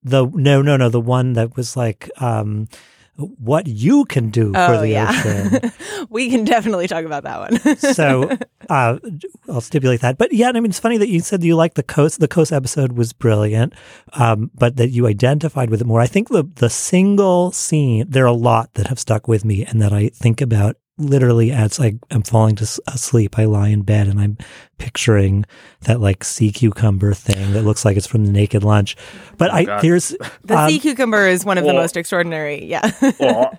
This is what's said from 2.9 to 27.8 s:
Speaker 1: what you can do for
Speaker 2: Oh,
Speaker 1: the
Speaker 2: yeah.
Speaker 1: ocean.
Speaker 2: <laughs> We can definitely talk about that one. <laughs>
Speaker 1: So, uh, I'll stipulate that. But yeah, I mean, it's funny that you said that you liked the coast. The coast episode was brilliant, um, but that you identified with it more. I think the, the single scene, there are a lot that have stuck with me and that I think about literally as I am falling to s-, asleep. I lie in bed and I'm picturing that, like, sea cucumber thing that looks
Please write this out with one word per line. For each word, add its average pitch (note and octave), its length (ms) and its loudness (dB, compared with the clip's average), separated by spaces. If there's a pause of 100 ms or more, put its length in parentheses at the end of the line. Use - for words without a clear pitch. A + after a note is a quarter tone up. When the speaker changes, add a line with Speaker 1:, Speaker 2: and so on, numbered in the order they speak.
Speaker 1:
what D3+ 520 -4
you D3 380 2
can A2+ 240 -2
do G#2+ 240 0
for G2 60 0
Speaker 2:
Oh, A2 220 4
Speaker 1:
the A2 80 0
Speaker 2:
yeah. G#2+ 200 0
Speaker 1:
ocean. F#3+ 680 -2
Speaker 2:
<laughs> - 40 -20 (280)
We A#3 200 -4
can A#3 160 0
definitely G#3 420 0
talk E3 160 -6
about D3+ 200 -8
that - 160 -10
one. A#3+ 360 -2
<laughs> C#4 180 0
Speaker 1:
So, C#3+ 360 0 (400)
uh, C3 280 0 (520)
I'll A#2+ 120 -6
stipulate B2+ 400 0
that. C3 160 -2
But - 140 0
yeah, A3+ 180 2
I B3 40 -2
mean, A#3 140 0
it's F#3 120 -4
funny A3+ 180 0
that G#3 120 0
you E3+ 100 0
said F3+ 220 -4
that E3+ 40 -2
you E3 100 4
liked E3 200 2
the C#3+ 80 -2
coast. - 380 0
The D3 60 2
coast E3 260 0
episode C3 400 -2
was A#2+ 180 -2
brilliant, G#2+ 600 0 (400)
um, A#2 420 0
but B2 220 0
that A#2+ 120 2
you A#2+ 180 0
identified B2+ 640 0
with A2 120 -2
it A#2+ 60 -2
more. A#2 120 2
I A#2+ 80 2
think G3+ 220 -2
the, F#3 140 2 (120)
the A#2 140 0
single F#3 840 2
scene, C3 560 0
there C3 160 2
are B2 40 6
a A#2+ 40 4
lot A#2 440 0
that G#2 120 -2
have B2+ 120 -6
stuck - 280 -2
with A2 160 0
me G#2 220 -2
and A2+ 160 -2
that G2+ 100 2
I G#2 180 0
think A#2 300 0
about A2 380 0 (200)
literally B2+ 540 2
as A2 280 0
I A2 140 2 (180)
am G#2+ 120 0
falling A2 320 2
to A2 80 -6
s-, - 240 -8
asleep. A#2 500 -2
I A2 80 2
lie G#2 240 2
in G#2 140 2
bed G#2 240 2
and G2+ 120 0
I'm G2+ 180 -2 (400)
picturing G2+ 680 0 (360)
that, A#2 200 0
like, G2 220 0
sea - 280 0
cucumber G2+ 640 0
thing G2 400 -4
that A2 100 0
looks G#2 220 0